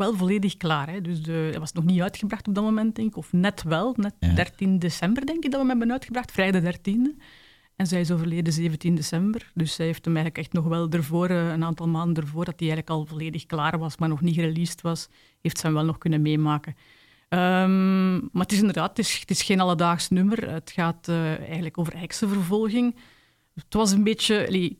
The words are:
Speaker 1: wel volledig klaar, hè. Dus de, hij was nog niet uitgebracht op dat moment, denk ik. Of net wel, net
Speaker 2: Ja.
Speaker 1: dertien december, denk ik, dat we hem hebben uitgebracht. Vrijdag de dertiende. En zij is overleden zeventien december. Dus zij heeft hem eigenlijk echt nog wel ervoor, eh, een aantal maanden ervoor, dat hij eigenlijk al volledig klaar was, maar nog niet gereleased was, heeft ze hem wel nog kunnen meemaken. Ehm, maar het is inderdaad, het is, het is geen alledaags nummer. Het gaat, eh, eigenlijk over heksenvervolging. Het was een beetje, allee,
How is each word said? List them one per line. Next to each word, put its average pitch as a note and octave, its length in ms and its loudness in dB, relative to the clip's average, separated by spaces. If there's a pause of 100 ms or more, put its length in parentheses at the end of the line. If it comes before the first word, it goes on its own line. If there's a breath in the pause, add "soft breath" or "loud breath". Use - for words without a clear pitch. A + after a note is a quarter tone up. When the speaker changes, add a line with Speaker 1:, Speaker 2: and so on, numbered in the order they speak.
(100)
Speaker 1:
wel A3 60 -2
volledig F#3+ 400 0
klaar, D#3 340 -2
hè. G3 100 -8
Dus E3 220 -4
de, D#3+ 280 -2
hij D#3+ 100 -6
was D3+ 120 -10
nog E3 120 -2
niet F3+ 160 4
uitgebracht G3+ 480 -4
op G3+ 60 0
dat G#3 100 0
moment, A3 320 0
denk A3 120 -2
ik. - 80 -6
Of - 160 -8
net F#3+ 300 2
wel, E3+ 340 0
net G3+ 240 -2
Speaker 2:
Ja. E2+ 140 4
Speaker 1:
dertien F#3+ 440 2
december, F#3 480 0
denk D#4+ 180 -4
ik, C#4 60 -2
dat - 20 -4
we C#4 60 -2
hem C4 100 2 (100)
hebben A3+ 140 2
uitgebracht. B3 400 -6
Vrijdag F#3+ 280 2
de E3 100 2
dertiende. A#3 440 0 (640 loud breath)
En F#3+ 100 -2
zij F3 140 2
is E3 100 0
overleden E3 420 0
zeventien E3 420 0
december. F3+ 600 -2
Dus E3 200 0
zij E3 120 -2
heeft E3 180 -4
hem E3 120 2
eigenlijk D#3+ 300 -2
echt - 80 -16
nog E3 120 2
wel E3 240 0
ervoor, E3+ 380 0
eh, E3+ 200 2
een E3 160 -2
aantal E3+ 240 -2
maanden E3 340 0
ervoor, D#3 220 -6
dat F3+ 160 -8
hij E3 80 0
eigenlijk D#3 220 -4 (100)
al D3+ 60 -6
volledig D#3 400 -8
klaar D#3+ 320 -2
was, D#3+ 180 -4
maar E3 120 0
nog D3+ 120 -2
niet E3+ 140 2
gereleased E3 460 -2
was, E3 280 -4 (320 soft breath)
heeft - 180 -4
ze - 80 -4
hem D#3 80 2
wel D#3 100 2
nog D#3+ 140 -2
kunnen D#3 240 0
meemaken. D3+ 520 0 (540 soft breath)
Ehm, F#3 840 4
maar F3 280 -2
het F#3 100 -2
is G3+ 60 2
inderdaad, F#3 300 2
het - 100 -6
is, - 220 -2
het - 100 -10
is - 120 0
geen F#3+ 180 2
alledaags F3 480 2
nummer. G3 420 2
Het E3 200 -8
gaat, E3+ 380 -2
eh, E3 300 0
eigenlijk D#3+ 400 -8
over E3+ 200 -2
heksenvervolging. G#3 1000 0 (580 soft breath)
Het - 200 -16
was G#3+ 180 4
een G3+ 120 4
beetje, A3 300 2 (120)
allee, F#3 200 0 (140)